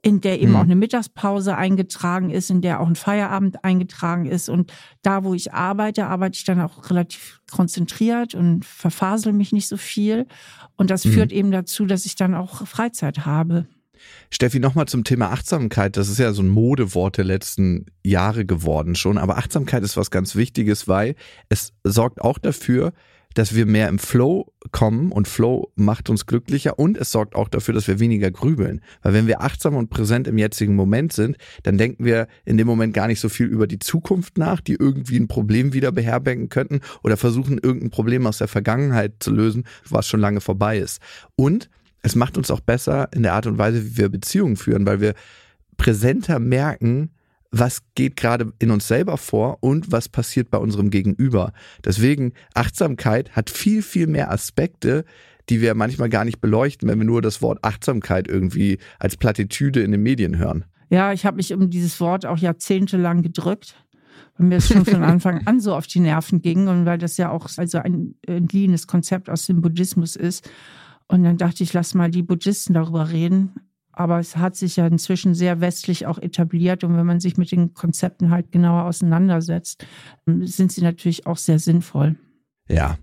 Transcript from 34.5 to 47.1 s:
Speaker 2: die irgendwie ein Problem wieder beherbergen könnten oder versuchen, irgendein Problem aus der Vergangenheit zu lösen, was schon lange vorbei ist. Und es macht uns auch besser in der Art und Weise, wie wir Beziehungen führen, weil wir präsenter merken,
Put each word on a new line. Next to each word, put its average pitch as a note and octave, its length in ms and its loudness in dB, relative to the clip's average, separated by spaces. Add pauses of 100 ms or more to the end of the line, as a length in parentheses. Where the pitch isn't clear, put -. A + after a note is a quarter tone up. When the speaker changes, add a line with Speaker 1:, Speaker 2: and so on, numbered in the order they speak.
Speaker 2:
die - 180 -2
irgendwie C3+ 380 0
ein G#2+ 100 0
Problem A2+ 460 0
wieder C3 180 0
beherbergen A#2+ 560 -2
könnten C3+ 320 -2 (240)
oder G#2+ 140 2
versuchen, B2 400 0
irgendein B2+ 320 -2
Problem A#2+ 360 0
aus A2 120 -2
der G#2+ 100 -2
Vergangenheit A2+ 720 0
zu - 100 -4
lösen, A2 340 2 (240)
was - 200 -2
schon G#2+ 120 0
lange G2+ 200 0
vorbei G2+ 380 -2
ist. - 220 -8 (360)
Und D#3 320 2 (340)
es - 140 0
macht B2 220 0
uns C#3 120 -4
auch - 100 -2
besser C3+ 520 -2
in A#2+ 100 0
der F#2 120 2
Art A2 120 -2
und A2 120 -2
Weise, A2 260 0
wie A2+ 140 -10
wir G2+ 100 2
Beziehungen G#2+ 480 0
führen, G2+ 300 0
weil G2+ 160 0
wir G#2 120 2 (600)
präsenter B2 640 2
merken, B2+ 720 0 (420)